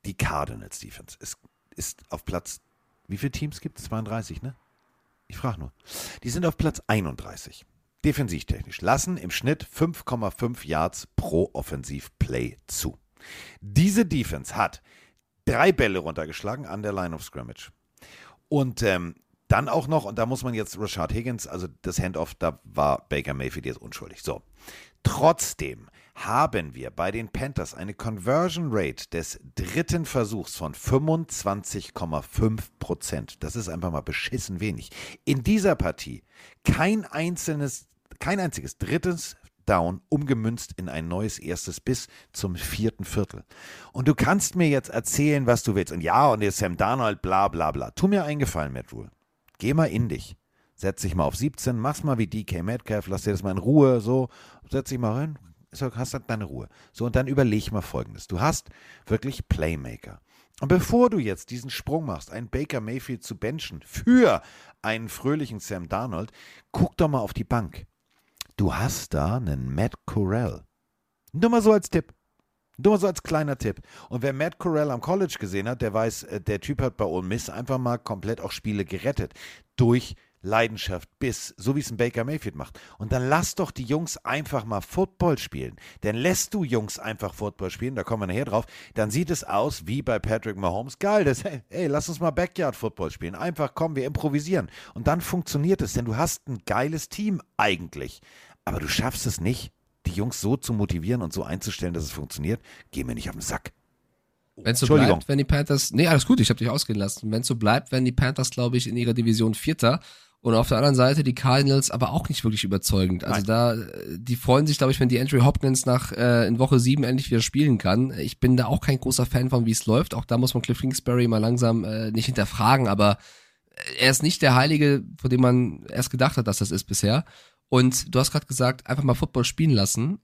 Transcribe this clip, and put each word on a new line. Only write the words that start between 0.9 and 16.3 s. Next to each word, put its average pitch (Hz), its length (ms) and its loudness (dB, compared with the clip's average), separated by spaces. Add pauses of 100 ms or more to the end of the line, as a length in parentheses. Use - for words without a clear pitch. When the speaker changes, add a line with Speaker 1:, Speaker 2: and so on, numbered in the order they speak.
Speaker 1:
ist, - 180 -16 (380)
ist - 340 -10
auf 80 140 -10
Platz, - 380 -8 (480)
wie 101 80 -6
viele 139 140 -4
Teams - 280 -8
gibt's? - 260 -12
Zweiunddreißig, 110 560 -8
ne? 127 140 -10 (720)
Ich - 80 -18
frag 113 220 -6
nur. 67 160 -12 (500)
Die 123 60 -6
sind 170 160 -2
auf 165 100 0
Platz 156 320 -2
einunddreißig. - 760 -4 (400)
Defensivtechnisch. - 760 -4
Lassen 139 380 0
im 87 140 -10
Schnitt - 380 -2
fünf - 360 -2
Komma 113 260 -4
fünf 120 340 -6
Yards 80 520 -2
pro - 340 0
Offensivplay 65 1040 -8 (100)
zu. - 300 -8 (600)
Diese 185 460 4
Defense 82 500 -4
hat - 260 -2 (640)
drei 151 280 4
Bälle 101 260 2
runtergeschlagen 82 680 -8